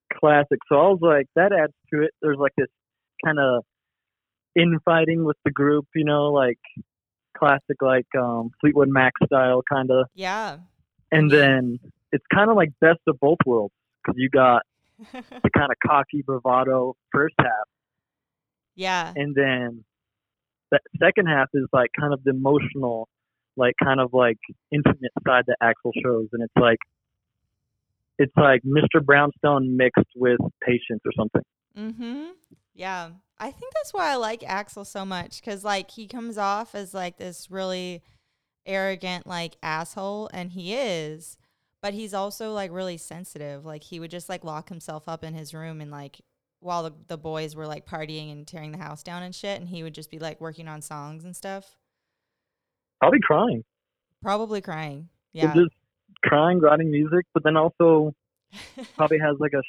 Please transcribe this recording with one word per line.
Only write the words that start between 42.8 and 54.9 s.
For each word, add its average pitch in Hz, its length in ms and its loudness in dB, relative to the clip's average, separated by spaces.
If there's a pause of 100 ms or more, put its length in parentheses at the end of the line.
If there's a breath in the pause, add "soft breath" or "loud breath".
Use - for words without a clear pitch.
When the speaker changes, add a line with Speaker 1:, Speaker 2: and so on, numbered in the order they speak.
Speaker 2:
sensitive. 147 680 -16
Like, 156 200 -16
he 170 160 -16
would 165 100 -14
just, 175 180 -14
like, 180 160 -12
lock 156 240 -12
himself 160 400 -16
up 165 160 -12
in 160 100 -14
his 156 200 -16
room 160 260 -14
and, 147 100 -16
like, 143 300 -20 (400)
while 175 240 -6
the, 156 100 -12 (140)
the 165 100 -12
boys 156 380 -10
were, 156 100 -12
like, 151 200 -14
partying 156 460 -12
and 147 140 -18
tearing 151 260 -16
the 151 60 -14
house 151 240 -16
down 175 220 -14
and 185 100 -16
shit, 202 260 -10
and 175 80 -14
he 170 140 -12
would 160 120 -14
just 156 160 -18
be, 160 100 -18
like, 156 200 -12
working 160 280 -16
on 151 120 -14
songs 151 440 -16
and 180 120 -18
stuff. 196 400 -14 (1200)
Speaker 1:
Probably 196 220 6
crying. 160 420 0 (580)
Speaker 2:
Probably 208 400 -6
crying. 156 480 -12 (240)